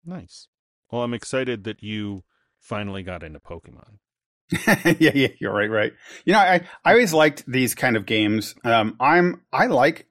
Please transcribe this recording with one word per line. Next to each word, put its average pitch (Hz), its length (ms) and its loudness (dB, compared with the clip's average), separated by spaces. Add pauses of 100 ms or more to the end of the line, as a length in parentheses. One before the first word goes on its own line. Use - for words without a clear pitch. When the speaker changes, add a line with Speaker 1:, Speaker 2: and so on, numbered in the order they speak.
Speaker 1:
Nice. 165 420 -18 (440)
Well, 120 120 -4
I'm 120 100 -4
excited 123 520 -6
that 107 180 -10
you 104 400 -10 (360)
finally 101 440 -10
got 87 200 -12
into 78 160 -18
Pokemon. - 580 -20 (540)
Speaker 2:
<laughs> - 160 -4 (320)
Yeah, 151 160 4
yeah, 131 120 2 (120)
you're 107 140 -6
right, 104 160 -2
right. 107 240 -2 (320)
You 175 80 2
know, 214 60 6
I, 180 220 4 (240)
I 170 60 6
always 185 220 4
liked 156 340 2
these 127 260 0
kind 123 240 0
of 98 80 -4
games. 107 480 -2 (100)
Um, 110 360 2
I'm, 170 420 2 (100)
I 160 160 2
like 156 440 0